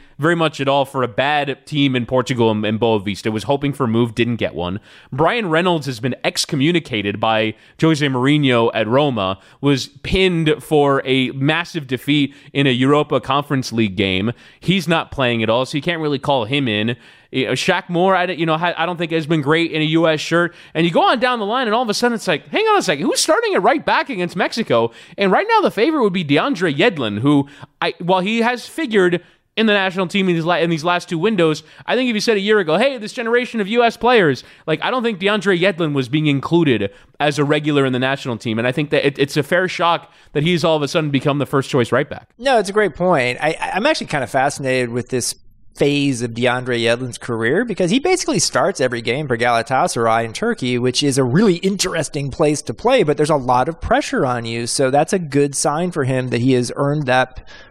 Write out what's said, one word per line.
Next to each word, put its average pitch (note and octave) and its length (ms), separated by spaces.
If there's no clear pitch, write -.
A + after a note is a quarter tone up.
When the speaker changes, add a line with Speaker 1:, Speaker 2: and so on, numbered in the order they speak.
Speaker 1:
very D#3+ 160
much D#3 260
at C3+ 80
all C#3 160
for C3 180
a A#2 60
bad C3 560
team C#3 320
in A#2+ 80
Portugal A#2+ 460
and, G#2+ 160
and A2 120
Boa A2 220
Vista. G2+ 300
Was G#2+ 140
hoping C#3+ 280
for C#3 120
a A#2+ 40
move, A2+ 260
didn't A#2+ 220
get G2 180
one. F2+ 240
Brian F3+ 380
Reynolds E3 380
has B2 140
been B2 220
excommunicated A#2 960
by A2 360
Jose D#3 260
Mourinho C3 680
at A2 120
Roma, A2+ 520
was C#3 240
pinned E3 600
for C#3+ 440
a C3 240
massive D3+ 560
defeat C#3 480
in C#3 140
a C3 40
Europa C3+ 500
Conference C3+ 520
League A2+ 240
game. G2 360
He's F3+ 260
not E3 260
playing A#2+ 300
at A2 60
all, A#2+ 160
so D3+ 140
you C#3 40
can't E3 200
really D3 160
call C3+ 260
him C3+ 240
in. A2 280
You C3 160
know, G#2 60
Shaq F3 380
Moore, F3+ 260
I F3+ 80
don't, F3+ 140
you E3 80
know, D#3 100
ha-, E3+ 180
I E3 120
don't F3 100
think E3 160
has D#3+ 140
been D#3+ 160
great D#3+ 280
in D#3 120
a - 20
U D#3+ 240
S D#3 100
shirt. E3 360
And E3 140
you F3 40
go B3+ 120
on E4 180
down B3 180
the G#3 80
line, A#3+ 220
and G#3 60
all B3 80
of A#3 80
a G3+ 40
sudden A#3+ 200
it's - 120
like, D#3 220
"Hang F#4 160
on G#4+ 140
a - 40
second, D#3 220
who's F#4 160
starting G#4 340
at G#3 80
right B3+ 220
back B3+ 240
against F3+ 260
Mexico?" E3+ 560
And G3 120
right C#4+ 180
now A4+ 120
the E4+ 100
favorite D4 320
would G3 120
be F#3 100
DeAndre E3+ 500
Yedlin, C#3 460
who, C#3 260
I, E3+ 180
while F#3 200
he A3 200
has A#3 260
figured F#3+ 560
in A3+ 80
the G#3 80
national F#3+ 320
team F#3+ 240
in E3+ 60
these E3 100
la-, F3 100
in E3+ 140
these D#3 140
last F3 260
two E3+ 80
windows, E3 460
I G#3 120
think B3+ 120
if A#3 60
you G#3 60
said A3+ 180
a - 20
year G#3 200
ago, D#3+ 180
"Hey, C4 180
this G#3+ 160
generation A#3 480
of F#3+ 80
U A#3+ 140
S A#3 160
players," G#3 440
like, D#3 160
I E3 80
don't B3 120
think A3 180
DeAndre G3 400
Yedlin E3 320
was C3+ 160
being D3+ 200
included C#3 600
as C#3+ 180
a D3 60
regular D3 400
in B2+ 80
the B2 60
national C3 400
team. A2+ 200
And A#2 80
I B2+ 60
think D3 160
that C#3+ 180
it, C3+ 120
it's - 180
a D3 60
fair F3+ 260
shock E3+ 420
that D3 100
he's E3+ 220
all D#3+ 120
of D3+ 60
a C#3 60
sudden D#3 220
become C#3 300
the C3 60
first C#3 220
choice B2 240
right C3 160
back. - 300
Speaker 2:
No, A#3+ 200
it's G3+ 120
a - 20
great G#3 220
point. C#3 440
I, D#3 160
I'm G3 100
actually D#4 220
kind C#3 180
of A2+ 60
fascinated C3 580
with A#2+ 220
this B2 240
phase C#3+ 440
of A#2 100
DeAndre B2 480
Yedlin's A#2+ 380
career, A#2+ 460
because F#3 260
he A#3+ 100
basically E4+ 380
starts D3+ 420
every A#2+ 200
game B2 280
for A#2+ 100
Galatasaray A#2 840
in A2+ 80
Turkey, C3 460
which B2 240
is C#3 160
a C3+ 60
really E3+ 320
interesting F3 720
place D3+ 320
to - 120
play, A#3+ 300
but D3 120
there's D3+ 140
a D#3 60
lot B2+ 320
of E3 120
pressure A#3+ 460
on A#2+ 180
you. A#2 220
So C3 240
that's C#3+ 220
a G3 60
good C#3+ 360
sign E3 380
for D3 120
him B2+ 240
that B2 120
he B2+ 120
has B2 220
earned C#3+ 320
that, B2+ 420